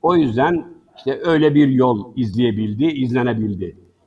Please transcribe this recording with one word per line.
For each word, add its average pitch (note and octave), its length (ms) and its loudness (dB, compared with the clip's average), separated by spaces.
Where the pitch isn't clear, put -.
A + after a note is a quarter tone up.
O F3 140 2
yüzden D3+ 520 0
işte - 260 -6
öyle D3+ 320 2
bir D3 120 6
yol B2+ 480 0
izleyebildi, A2 720 -2
izlenebildi. A#2 920 -4